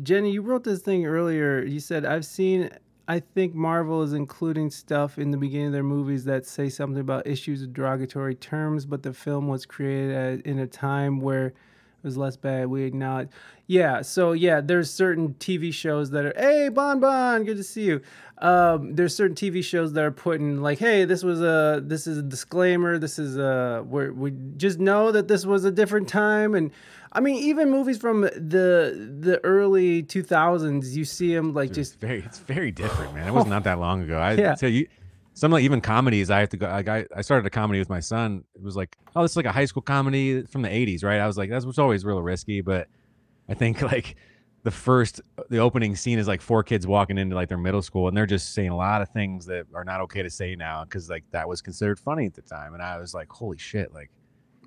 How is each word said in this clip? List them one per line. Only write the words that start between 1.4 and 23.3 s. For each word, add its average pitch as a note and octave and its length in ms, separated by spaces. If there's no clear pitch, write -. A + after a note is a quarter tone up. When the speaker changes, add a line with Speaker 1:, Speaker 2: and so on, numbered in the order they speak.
Speaker 1:
You C#3+ 160
said, D3 260
"I've D3+ 200
seen, F#3 440
I E3+ 120
think F3 360
Marvel D#3+ 480
is D3 100
including D3+ 560
stuff D3 480
in C#3+ 140
the C#3+ 60
beginning C#3+ 300
of C#3+ 60
their C#3 80
movies C#3 440
that C3+ 200
say C#3+ 240
something C#3 320
about C3+ 240
issues C#3 380
of B2+ 100
derogatory C3+ 640
terms, D3+ 500
but C#3+ 160
the C3+ 100
film C#3+ 360
was C3+ 180
created C3+ 500
at, C3 300
in C#3 140
a C3 80
time C#3 520
where C3 280
it B2+ 60
was C3 120
less C3+ 220
bad. C3 300
We C3+ 160
acknowledge." C3 460
Yeah, D#3+ 380
so, E3+ 300
yeah, E3 280
there's E3 300
certain E3 440
T F#3 220
V D#3+ 140
shows D3 400
that C#3+ 140
are, D3 120
"Hey, C#4+ 320
Bon C#4 300
Bon, B3+ 440
good G#3+ 140
to G3 60
see G#3+ 220
you." D3+ 160
Um, E3+ 580
there's F3 200
certain F#3 200
T G3+ 140
V F3 140
shows E3 300
that D#3 100
are D3+ 80
putting, D3 500
like, C#3+ 160
"Hey, G#3+ 280
this F3+ 180
was E3+ 180
a, D#3 420
this D3+ 220
is D#3 140
a D3 40
disclaimer. F3 760
This D3+ 180
is C#3 180